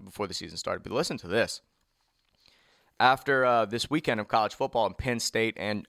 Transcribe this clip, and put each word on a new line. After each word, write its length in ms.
before 240
the 60
season 240
started, 260
but 80
listen 280
to 80
this. 340
After, 460
uh, 200
this 240
weekend 300
of 80
college 280
football 300
and 120
Penn 220
State 380
and 320